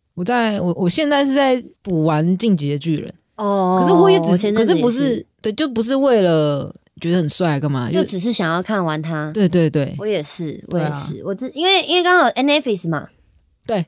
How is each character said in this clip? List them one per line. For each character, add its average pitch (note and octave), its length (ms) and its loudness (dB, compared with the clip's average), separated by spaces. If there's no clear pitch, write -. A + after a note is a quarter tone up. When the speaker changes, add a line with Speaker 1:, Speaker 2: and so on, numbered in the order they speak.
Speaker 1:
我 F3 100 -8
在， A3 360 0
我， F3+ 160 0
我 F3 120 0
现 D4 200 0
在 C#4+ 160 2
是 C4+ 100 0
在 C4 300 2
补 E3 220 0
完 E3 320 2
进 G3+ 200 2
击 C#3+ 140 -2
的 D3 60 -2
巨 D3+ 220 -2
人。 - 140 -12
Speaker 2:
哦， F#3+ 440 0
Speaker 1:
可 F3+ 80 2
是 F#4+ 60 6
我 F#4 160 6
也 F#4+ 100 6
只 - 60 -2
是， G3+ 60 2
Speaker 2:
我 F3+ 40 4
前 G#3 180 0
阵 A3 120 2
子 - 80 4
也 - 40 2
是。 - 40 2
Speaker 1:
可 A#3+ 80 2
是 A#3 80 -2
不 C#4+ 60 0
是， B3 220 -2
对， G#3+ 140 -4
就 D#4 140 -2
不 A#3 140 -4
是 B3+ 140 0
为 C4+ 240 4
了 D3+ 520 0
觉 E3+ 100 -4
得 F3+ 60 2
很 D#3+ 120 0
帅 D3+ 300 0
干 C#3+ 120 -2
嘛， C#3 200 -2
Speaker 2:
就 F3+ 140 0
只 F#3+ 140 -6
是 A3 140 -2
想 E3+ 200 -2
要 F3 100 -2
看 G3 220 -2
完 D#3 160 -2
他。 D#3 280 -6
Speaker 1:
就 D3+ 40 -10
对， F#3+ 160 2
对， E3 220 2
对。 C#3 280 -2
Speaker 2:
我 G3+ 80 -8
也 G3 160 -2
是， D#3 300 -8
Speaker 1:
对 E3+ 140 -2
啊。 D3+ 60 -2
Speaker 2:
我 - 0 -
也 D3 300 -8
是。 - 60 -14
我 F#3+ 100 -6
只， B3 160 -8
因 E4 160 -4
为， F#4+ 160 4
因 F4+ 140 0
为 F4+ 60 2
刚 F4+ 180 4
好 C4 100 4
Netflix C4 580 -2
嘛。 D#3 200 -6
Speaker 1:
对， G3+ 220 -2